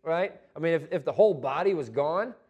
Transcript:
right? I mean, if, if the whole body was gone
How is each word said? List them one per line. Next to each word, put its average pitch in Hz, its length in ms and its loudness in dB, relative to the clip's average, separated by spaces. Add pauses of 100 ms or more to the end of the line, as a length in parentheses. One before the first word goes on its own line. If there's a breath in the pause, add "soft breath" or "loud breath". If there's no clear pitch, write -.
right? 170 280 -2 (240)
I - 40 -14
mean, 165 140 0
if, 151 180 0
if 165 120 -4
the 143 80 -4
whole 202 220 6
body 147 400 0
was 139 160 -4
gone 160 460 -2 (140)